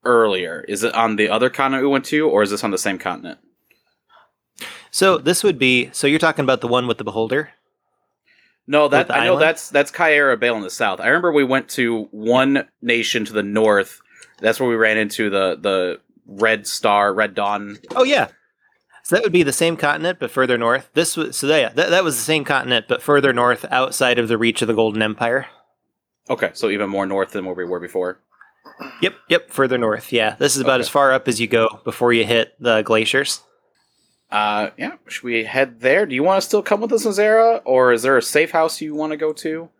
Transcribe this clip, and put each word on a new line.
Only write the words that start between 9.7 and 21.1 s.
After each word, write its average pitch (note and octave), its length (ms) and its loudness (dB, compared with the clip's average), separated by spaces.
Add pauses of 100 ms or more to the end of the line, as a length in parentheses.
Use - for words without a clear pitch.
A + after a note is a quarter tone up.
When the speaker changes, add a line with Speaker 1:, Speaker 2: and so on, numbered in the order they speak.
Speaker 1:
Kyara D3 480 2
Bale A#2+ 160 0
in G#2 80 -6
the F2+ 60 -10
south. F#2+ 320 -2
I F#2+ 60 0
remember E3+ 240 4
we D3 120 4
went C3 280 0
to A#2 400 -2
one B2+ 560 2 (140)
nation A#2 440 -2
to A2 80 -14
the G#2 100 0
north. G#2 560 2 (400)
That's A2+ 200 0
where B2+ 100 0
we A#2 60 0
ran A2 220 2
into G#2+ 320 -2
the, F#2+ 300 0
the F#2 400 -2 (260)
Red G#2 420 0
Star, G2+ 460 2
Red G2+ 220 -2
Dawn. G2+ 420 -4 (180)
Speaker 2:
Oh, B3+ 80 4
yeah. C4 260 0 (720)
So E3+ 120 -2
that A3 80 0
would F#3+ 100 -2
be F3+ 100 2
the C#3 100 -2
same E3 240 0
continent, D#3 420 -2
but B2 120 -8
further B2+ 260 0
north. A#2+ 360 -2
This E3 220 0